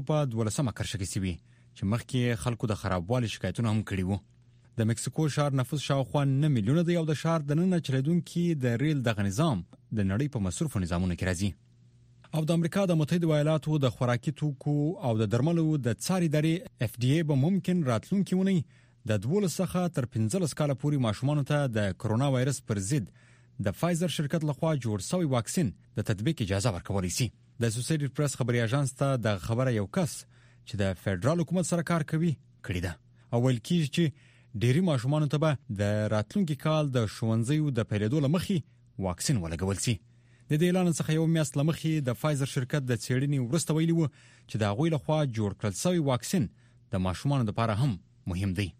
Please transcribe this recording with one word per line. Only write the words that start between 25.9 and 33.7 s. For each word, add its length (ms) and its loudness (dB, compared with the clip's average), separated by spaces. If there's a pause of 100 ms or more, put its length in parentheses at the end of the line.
د 120 -2
تطبیق 360 0
اجازه 300 0
ورکولی 420 -2
شي. 100 2 (320)
د 120 0
اسوسییټډ 460 -4
پریس 240 -2
خبري 220 2
اژانس 360 0
ته 80 4 (180)
د 200 2
خبره 320 2
یو 180 0
کس 160 0 (560)
چې 140 -12
د 220 0
فدرال 400 0
حکومت 260 0
سره 220 0
کار 200 2
کوي 200 0 (360)
کړی 180 -2
ده. 80 -6 (400)
او 120 2
ویل 120 2 (100)
کیږي 280 2